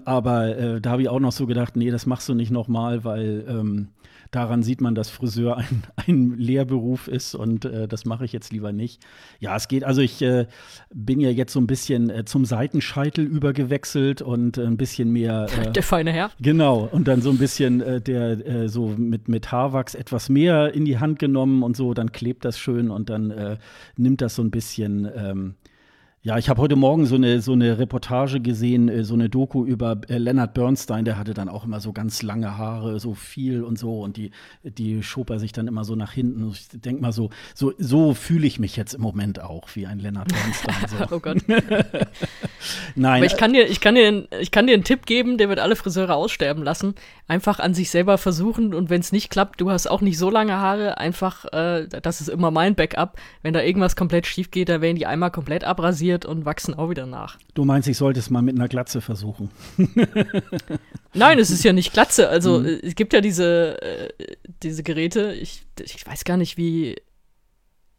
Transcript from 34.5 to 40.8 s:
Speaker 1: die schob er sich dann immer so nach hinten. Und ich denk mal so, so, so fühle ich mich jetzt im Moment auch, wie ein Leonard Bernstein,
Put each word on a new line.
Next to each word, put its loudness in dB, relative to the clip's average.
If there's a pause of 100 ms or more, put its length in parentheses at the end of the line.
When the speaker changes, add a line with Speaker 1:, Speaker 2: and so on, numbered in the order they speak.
Speaker 1:
die -4
schob -8
er -4
sich -6
dann -6
immer -4
so -6
nach -4
hinten. -4
Und -6
ich -20
denk -8
mal -2
so, -2 (240)
so, 0
so 4
fühle 0
ich 0
mich -4
jetzt -6
im -6
Moment -2
auch, -12
wie -8
ein -8
Leonard -6
Bernstein, -4 (140)